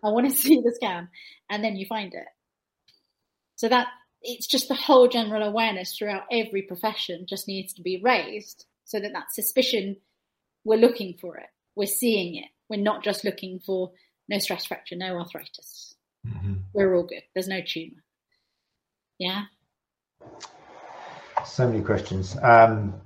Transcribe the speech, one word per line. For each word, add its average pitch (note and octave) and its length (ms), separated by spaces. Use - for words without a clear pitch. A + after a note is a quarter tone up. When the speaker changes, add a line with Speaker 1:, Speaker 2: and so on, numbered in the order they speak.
Speaker 1:
I G#3+ 80
wanna A#3+ 200
<laughs> - 140
see C4+ 180
the A#3 120
scan." F3+ 360
And G#3 140
then G#3+ 120
you F#3+ 120
find G#3 260
it. - 140
So A#3 120
that, B3 180
it's - 260
just B3+ 200
the C4 80
whole B3+ 320
general A3 360
awareness G#3 540
throughout G3+ 340
every A3 300
profession F#3 680
just F#3+ 200
needs F#3+ 260
to - 80
be F#3 220
raised G#3+ 600
so - 160
that G3+ 140
that - 200
suspicion, G#3 640
we're A3 140
looking A3+ 420
for F3 180
it. - 100
We're G3+ 100
seeing G3 500
it. - 140
We're G#3+ 120
not G#3+ 220
just G#3 200
looking F#3 420
for F#3 260
no G3+ 120
stress F#3+ 260
fracture, - 300
no F#3 220
arthritis. - 760
Speaker 2:
Mm-hmm. G2 260
Speaker 1:
We're G3 220
all F3 80
good. - 200
There's F#3 140
no F#3+ 140
tumour. - 420
Yeah. F#3+ 280
Speaker 2:
So B2+ 240
many A2 140
questions. F#2+ 580
Um, A2+ 640